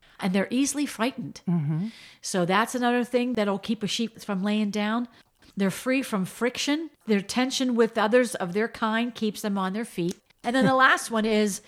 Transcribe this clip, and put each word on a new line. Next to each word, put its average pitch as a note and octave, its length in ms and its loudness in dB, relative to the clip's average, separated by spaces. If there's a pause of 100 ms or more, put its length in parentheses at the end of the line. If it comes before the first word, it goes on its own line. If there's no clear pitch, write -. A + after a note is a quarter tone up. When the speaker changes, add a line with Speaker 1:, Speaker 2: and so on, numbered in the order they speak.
(180)
Speaker 1:
and F#3 140 0
they're G3 180 2
easily C4+ 360 0
frightened. A3+ 640 -4
Speaker 2:
Mm-hmm. E3 400 0 (320)
Speaker 1:
So F3+ 240 -2
that's G3+ 300 2
another A#3+ 300 2
thing B3 300 -2
that'll G3+ 260 0
keep A3 220 -4
a G3+ 40 -2
sheep - 340 -4
from F#3+ 220 -4
laying G#3 280 0
down. G#3+ 360 -2 (500)
They're G3 140 2
free C4 320 0
from G3 220 -2
friction. C#4 640 -2 (160)
Their G3+ 140 2
tension B3+ 560 -2
with A3+ 200 2
others A3 380 2
of F3 200 -4
their G#3+ 140 0
kind A3+ 460 -2
keeps G#3+ 280 -4
them G3+ 140 -2
on F#3+ 160 -2
their A3+ 120 -4
feet. F3 340 -4 (240)
And A#3+ 140 -2
then C4 100 6
the C4 80 4
Speaker 2:
<laughs> C4 140 6
Speaker 1:
last E4 240 2
one G#3+ 120 2
is G#3+ 440 2